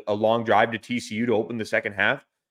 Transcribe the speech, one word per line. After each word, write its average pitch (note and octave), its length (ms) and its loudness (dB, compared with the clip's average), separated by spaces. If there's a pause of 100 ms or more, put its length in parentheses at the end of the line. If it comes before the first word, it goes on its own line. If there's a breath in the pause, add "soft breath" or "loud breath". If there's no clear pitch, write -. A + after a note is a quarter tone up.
a G#2+ 80 0
long A2 280 2
drive A2+ 280 4
to A2 80 -4
T A#2+ 200 -6
C A2+ 180 -10
U A#2+ 100 -2
to A#2 60 2
open A2+ 260 -2
the G#2+ 60 -6
second A2 280 -2
half, G#2+ 320 0 (260)